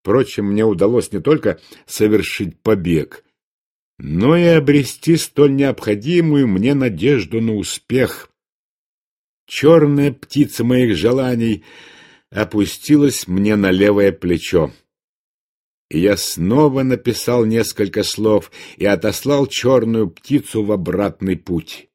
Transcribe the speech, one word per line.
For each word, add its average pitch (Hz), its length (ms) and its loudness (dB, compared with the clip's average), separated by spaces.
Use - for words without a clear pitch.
Впрочем, 113 460 -2
мне 104 180 0
удалось 107 480 0
не 98 80 -6
только 113 400 -2
совершить 104 760 -2
побег, 87 640 -2
но 98 380 0
и 175 80 2
обрести 156 720 2
столь 147 400 2
необходимую 139 920 0
мне 107 260 0
надежду 113 680 -2
на 113 140 -2
успех. - 760 -4
Чёрная 143 680 4
птица - 520 -2
моих 123 320 2
желаний 117 680 0
опустилась 107 960 0
мне 101 300 0
на 98 160 2
левое 101 400 2
плечо, 85 600 -2
и 78 80 -2
я 98 180 2
снова 135 680 0
написал 123 600 -2
несколько 107 600 -2
слов 107 460 0
и 92 100 -2
отослал 107 600 0
чёрную 113 640 0
птицу - 560 -4
в 104 80 -2
обратный 92 640 -4
путь. - 580 -10